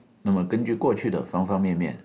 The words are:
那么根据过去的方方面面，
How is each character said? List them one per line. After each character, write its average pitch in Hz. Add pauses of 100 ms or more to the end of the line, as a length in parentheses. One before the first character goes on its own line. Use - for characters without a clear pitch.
(220)
那 101
么 92
根 113
据 113
过 127
去 113
的 85
方 90
方 95
面 92
面， 82